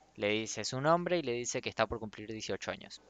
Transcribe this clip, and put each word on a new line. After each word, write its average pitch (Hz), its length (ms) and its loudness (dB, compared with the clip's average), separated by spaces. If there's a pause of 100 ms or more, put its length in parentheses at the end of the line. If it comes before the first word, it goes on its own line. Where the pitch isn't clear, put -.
(140)
le 107 140 2
dice 107 360 0
su 127 160 -2
nombre 170 380 4
y 165 40 0
le 127 100 0
dice 120 300 -2
que - 80 -6
está 110 160 4
por 117 120 -4
cumplir 107 320 -8
dieciocho 107 400 -4
años. - 400 -10